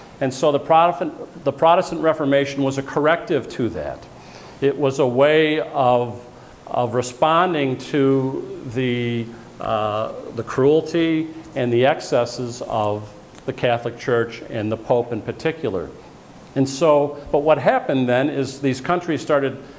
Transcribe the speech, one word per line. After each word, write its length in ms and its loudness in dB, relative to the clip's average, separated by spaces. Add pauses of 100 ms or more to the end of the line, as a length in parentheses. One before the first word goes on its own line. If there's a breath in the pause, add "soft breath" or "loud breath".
(220 loud breath)
And 100 0
so 180 2
the 80 0
Protestant, 840 0
the 80 0
Protestant 480 4
Reformation 640 0
was 160 0
a 40 -6
corrective 680 0
to 200 -2
that. 280 -8 (640 loud breath)
It 160 2
was 200 0
a 80 4
way 540 4
of, 640 0 (420 loud breath)
of 280 -2
responding 840 2
to 840 0 (100)
the, 540 -2 (340 loud breath)
uh, 520 -2 (220)
the 80 -6
cruelty 840 2 (260 loud breath)
and 160 0
the 140 4
excesses 800 0
of 500 -4 (340)
the 60 -6
Catholic 460 -2
Church 520 -2
and 200 -4
the 60 -2
Pope 360 0
in 100 -6
particular. 640 -4 (680 loud breath)
And 140 2
so, 500 2 (140)
but 60 2
what 200 4
happened 500 2
then 200 2
is 320 -4
these 200 -2
countries 420 -2
started 340 0 (220 loud breath)